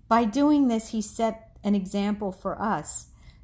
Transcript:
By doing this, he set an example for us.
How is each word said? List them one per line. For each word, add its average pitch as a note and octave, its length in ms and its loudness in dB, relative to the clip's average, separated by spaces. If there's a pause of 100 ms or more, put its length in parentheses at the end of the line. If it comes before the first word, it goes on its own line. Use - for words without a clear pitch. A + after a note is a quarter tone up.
By A#3 180 4
doing C#4+ 420 4
this, A3+ 220 0
he A3 120 -4
set - 640 -4
an G#3 100 2
example G3+ 580 -2
for F#3 300 -8
us. F#3 460 -4 (360)